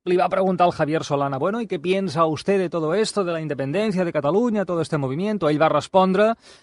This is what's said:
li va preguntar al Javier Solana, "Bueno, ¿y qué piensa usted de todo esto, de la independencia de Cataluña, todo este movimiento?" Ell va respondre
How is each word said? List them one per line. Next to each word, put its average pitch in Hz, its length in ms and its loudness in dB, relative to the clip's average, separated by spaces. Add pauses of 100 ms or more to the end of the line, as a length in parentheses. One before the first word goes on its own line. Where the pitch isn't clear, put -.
li 180 100 0
va 180 140 2
preguntar 185 380 2
al 175 100 2
Javier 156 260 0
Solana, 139 360 -2
"Bueno, 196 200 -2
¿y 233 60 -6
qué 185 140 -6
piensa 175 480 0
usted 190 320 0
de 175 100 -2
todo 160 240 -2
esto, 208 300 0
de 175 100 -4
la 165 80 -6
independencia 160 640 -2
de 170 80 -4
Cataluña, 196 500 0
todo 170 180 -2
este 156 180 -2
movimiento?" 156 500 -2
Ell 151 100 2
va 156 100 4
respondre 190 680 2 (280)